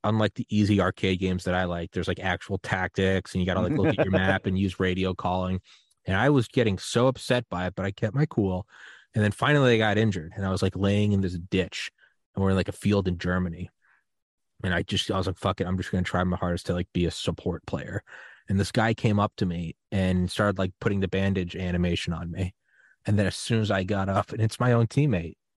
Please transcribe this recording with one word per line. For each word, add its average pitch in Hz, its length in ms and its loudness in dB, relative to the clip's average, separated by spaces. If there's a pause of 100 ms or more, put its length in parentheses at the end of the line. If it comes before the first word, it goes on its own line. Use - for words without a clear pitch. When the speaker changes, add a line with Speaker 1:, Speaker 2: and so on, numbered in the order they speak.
Speaker 1:
unlike 107 300 2
the 117 140 -6
easy 104 300 4
arcade 95 400 2
games 92 240 -2
that 90 120 -2
I 92 100 0
like. 85 260 -6
There's, 85 160 -4
like, 92 140 -2
actual 92 380 -4
tactics, 95 760 0
and 92 80 0
you 90 40 0
gotta, 92 160 0
like, 90 160 0
look 156 100 2
at - 180 2
your 95 60 -2
Speaker 2:
<laughs> - 0 -
Speaker 1:
map 95 340 2
and 92 120 0
use 98 220 0
radio 92 340 0
calling. 92 460 -2 (460)
And 95 100 0
I 120 140 4
was 139 180 2
getting 113 300 2
so 120 300 2
upset 123 420 0
by 90 180 -4
it, 90 80 -6
but 95 100 -4
I 101 60 -2
kept 104 240 -4
my 147 100 2
cool. 95 400 0 (480)
And 107 100 2
then 104 80 4
finally 135 440 4
I - 20 4
got 107 200 2
injured, 90 380 0
and 98 100 -4
I 95 40 0
was, 95 120 0
like, 95 160 0
laying 101 340 2
in 98 100 2
this 90 160 -2
ditch, 87 540 -4 (440)
and 95 80 0
we're 95 80 4
in, 95 40 2
like, 92 140 0
a - 40 -4
field 101 340 0
in 87 100 -2
Germany. 90 520 -4 (960)
And 90 100 0
I 82 100 0
just, - 280 -2
I 101 60 0
was 92 100 -2
like, 92 100 -4
"Fuck 98 240 -2
it. 87 60 -2
I'm 92 100 -2
just 92 140 -4
gonna 92 120 0
try 90 200 0
my 90 140 0
hardest 87 300 -2
to, 92 60 0
like, 90 200 -2
be 87 120 2
a 80 60 0
support - 540 -6
player." - 380 -8 (440)
And 98 120 0
this 98 120 -2
guy 113 240 2
came 104 240 2
up 104 180 2
to 104 80 0
me 85 300 -4 (160)
and 92 400 2
started, 104 260 0
like, 92 220 -2
putting 101 220 -2
the 95 60 0
bandage 95 480 -2
animation 87 580 -2
on 85 180 -8
me. 92 240 -4 (500)
And 104 140 2
then 101 80 4
as - 80 -4
soon 113 260 -2
as 104 100 0
I 95 120 0
got 95 260 -2
up, 98 220 0
and 113 100 -4
it's 110 180 0
my 123 140 4
own 117 140 4
teammate, 101 480 0 (220)